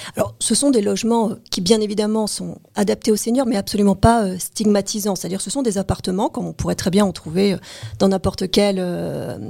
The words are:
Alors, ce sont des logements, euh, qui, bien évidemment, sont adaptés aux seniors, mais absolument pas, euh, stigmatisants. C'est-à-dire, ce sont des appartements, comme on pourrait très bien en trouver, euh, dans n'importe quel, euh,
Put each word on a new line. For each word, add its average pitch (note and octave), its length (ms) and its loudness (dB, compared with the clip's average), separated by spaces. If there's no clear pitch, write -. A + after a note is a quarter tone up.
Alors, - 220 -2
ce - 160 -2
sont C#4 160 2
des B3 120 4
logements, G#3+ 500 2
euh, F#3+ 40 -6
qui, - 120 -2
bien G#3+ 200 4
évidemment, G#3+ 460 0
sont F3+ 320 -8
adaptés G#3 360 0
aux G#3+ 40 6
seniors, A#3+ 320 0
mais A3+ 80 0
absolument G3+ 400 2
pas, A3+ 280 4
euh, F#3 140 -4
stigmatisants. G3+ 760 0
C'est-à-dire, F3+ 260 -6
ce - 80 -8
sont C#4 140 -2
des G3+ 160 0
appartements, F#3+ 500 -2
comme G#3 160 -8
on E3 80 -8
pourrait - 220 -2
très - 160 -2
bien G3+ 140 6
en F#3 60 0
trouver, F3+ 420 0
euh, - 40 -4
dans G3 120 4
n'importe F#3+ 420 -2
quel, G3+ 260 2
euh, E3+ 640 -6